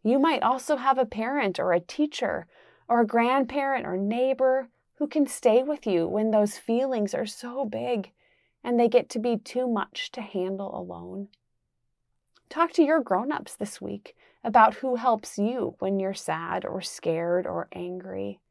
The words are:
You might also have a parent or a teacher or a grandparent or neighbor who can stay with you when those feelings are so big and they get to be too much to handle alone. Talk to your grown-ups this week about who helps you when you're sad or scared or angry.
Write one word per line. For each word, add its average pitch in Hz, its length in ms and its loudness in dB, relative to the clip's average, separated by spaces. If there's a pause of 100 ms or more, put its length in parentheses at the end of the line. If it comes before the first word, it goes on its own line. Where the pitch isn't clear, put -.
You 240 160 4
might 302 240 4
also 262 340 2
have 262 200 2
a 262 80 4
parent 226 540 -2
or 180 140 2
a 175 80 4
teacher 247 680 -4 (420)
or 233 120 4
a 226 60 4
grandparent 262 800 0
or 180 120 -4
neighbor 254 720 0 (240)
who 294 120 -2
can 294 200 2
stay 240 360 4
with 285 240 -4
you 175 220 2
when 214 220 0
those 208 260 2
feelings 233 580 -2
are 226 120 -2
so 247 400 -8
big 226 460 -4 (520)
and 240 160 2
they 233 80 6
get 233 220 2
to 247 80 -6
be 233 180 0
too 247 320 -4
much - 440 -4
to 240 100 -10
handle 190 520 -6
alone. 180 540 -10 (1200)
Talk 330 240 2
to 339 100 6
your 294 200 6
grown-ups 233 540 -2
this - 220 -8
week 202 380 -12 (260)
about 220 340 6
who 254 200 -2
helps 226 420 0
you 233 420 -2
when 196 200 -2
you're 190 140 -4
sad 170 500 -6
or - 160 -6
scared 170 680 -2
or 170 260 -6
angry. 185 680 -10 (100)